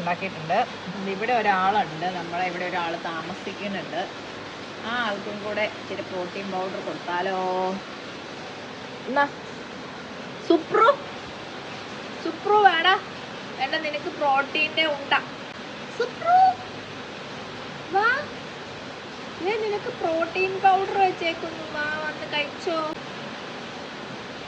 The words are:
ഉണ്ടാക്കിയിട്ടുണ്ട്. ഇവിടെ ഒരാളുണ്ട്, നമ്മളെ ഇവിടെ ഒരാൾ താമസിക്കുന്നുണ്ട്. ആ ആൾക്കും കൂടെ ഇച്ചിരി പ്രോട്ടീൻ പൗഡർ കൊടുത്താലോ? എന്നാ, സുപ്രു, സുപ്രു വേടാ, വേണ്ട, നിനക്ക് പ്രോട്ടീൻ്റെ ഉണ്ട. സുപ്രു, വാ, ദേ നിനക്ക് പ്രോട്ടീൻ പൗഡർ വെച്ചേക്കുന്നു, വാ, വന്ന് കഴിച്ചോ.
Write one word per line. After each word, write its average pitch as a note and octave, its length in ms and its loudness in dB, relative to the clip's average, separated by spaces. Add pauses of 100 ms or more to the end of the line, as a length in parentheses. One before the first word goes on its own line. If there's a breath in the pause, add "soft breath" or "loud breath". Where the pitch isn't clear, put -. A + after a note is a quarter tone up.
ഉണ്ടാക്കിയിട്ടുണ്ട്. F3 580 0 (560)
ഇവിടെ A3+ 260 0
ഒരാളുണ്ട്, F#3 680 4 (120)
നമ്മളെ E3+ 320 -2
ഇവിടെ F3+ 200 -4
ഒരാൾ E3+ 220 0 (140)
താമസിക്കുന്നുണ്ട്. F3 960 -4 (880)
ആ A3+ 40 -2 (140)
ആൾക്കും G3+ 380 -2
കൂടെ G#3 200 0 (140)
ഇച്ചിരി F3 320 -6
പ്രോട്ടീൻ F#3 440 -4
പൗഡർ F#3 320 -2
കൊടുത്താലോ? F3+ 540 -2 (1700)
എന്നാ, C#4 160 4 (1200)
സുപ്രു, F4+ 400 8 (1400)
സുപ്രു G#4 420 4
വേടാ, F4 280 8 (640)
വേണ്ട, C4+ 160 0 (120)
നിനക്ക് D4 340 -4
പ്രോട്ടീൻ്റെ D4+ 640 4 (120)
ഉണ്ട. C#4 180 0 (840)
സുപ്രു, E5 400 6 (1600)
വാ, G#4+ 140 6 (1400)
ദേ G#4 100 2 (120)
നിനക്ക് G4+ 260 -2 (100)
പ്രോട്ടീൻ E4+ 500 2 (120)
പൗഡർ G4 320 6 (100)
വെച്ചേക്കുന്നു, E4 580 -2 (120)
വാ, D4 100 0 (200)
വന്ന് D4+ 280 -6
കഴിച്ചോ. D#4 460 -2 (1700)